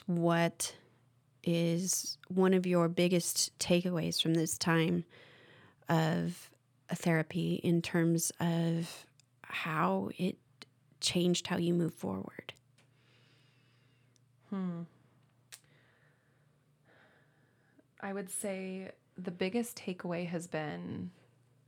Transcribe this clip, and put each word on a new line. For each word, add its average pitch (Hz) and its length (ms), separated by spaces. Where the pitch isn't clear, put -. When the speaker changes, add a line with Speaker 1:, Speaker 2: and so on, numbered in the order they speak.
Speaker 1:
what 170 680
is 170 720
one 185 260
of 185 140
your 170 220
biggest 175 720
takeaways 175 600
from 165 120
this 160 240
time 170 480
of 170 640
a 180 80
therapy 165 580
in 170 260
terms 165 500
of 170 640
how 175 760
it 180 200
changed 175 480
how 175 100
you 175 160
move 165 200
forward? - 600
Speaker 2:
Hmm. 180 320
I 196 120
would 190 160
say 190 640
the 185 140
biggest 190 460
takeaway 180 500
has 170 200
been, 175 640